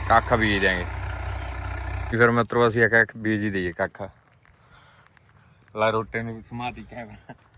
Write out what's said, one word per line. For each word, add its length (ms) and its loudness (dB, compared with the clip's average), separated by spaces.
ਕੱਖ 240 4
ਬੀਜ 280 2
ਦਿਆਂਗੇ। 240 2
ਫਿਰ 220 6
ਮਿੱਤਰੋ 360 2
ਅਸੀਂ 160 2
ਇੱਕ, 100 4
ਇੱਕ 240 4
ਬੀਜ 260 0
ਹੀ 60 -2
ਦਈਏ 220 -2
ਕੱਖ। 300 -6
ਲੈ 160 2
ਰੋਟੇ 300 -2
ਨੂੰ 200 -8
ਸਮਾਧੀ 420 -10
ਕੈਮਰਾ, 500 -16